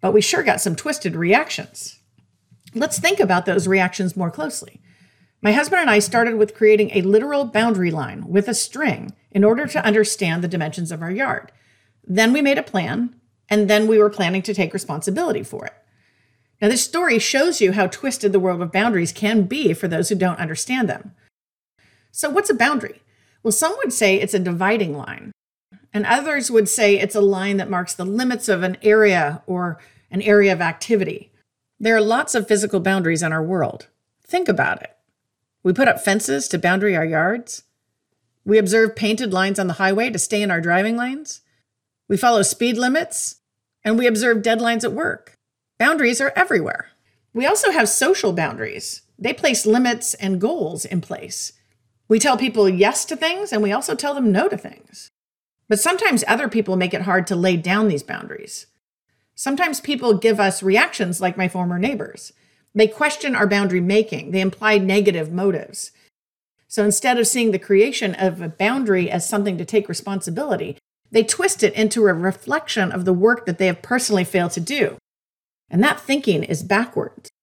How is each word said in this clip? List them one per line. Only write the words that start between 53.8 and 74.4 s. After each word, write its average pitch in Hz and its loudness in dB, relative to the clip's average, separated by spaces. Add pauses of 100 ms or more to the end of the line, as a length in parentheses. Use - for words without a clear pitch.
tell 285 -4
them 262 2
no 208 4
to 392 -2
things. - -20 (600)
But 214 2
sometimes 359 2
other 226 0
people 208 0
make 180 0
it 156 -4
hard 180 0
to 190 -2
lay 175 2
down 190 0
these 151 -2
boundaries. - -14 (680)
Sometimes 285 -2
people 247 0
give 220 2
us 196 0
reactions 190 2
like 185 -2
my 185 0
former 175 -4
neighbors. - -6 (400)
They 214 6
question 294 -2
our 208 2
boundary 196 2
making. 196 0
They 190 0
imply 208 2
negative 190 2
motives. 180 -4 (800)
So - 0
instead 240 2
of 226 2
seeing 233 0
the 190 0
creation 202 2
of 180 -2
a 165 -8
boundary 202 0
as 170 -4
something 202 -2
to 170 -6
take 214 -2
responsibility, 196 -6 (340)
they 220 4
twist - -2
it 208 4
into 214 2
a 185 4
reflection 185 -2
of 180 -4
the 185 4
work 226 0
that 170 -4
they 190 0
have 180 -2
personally 214 -2
failed 175 -2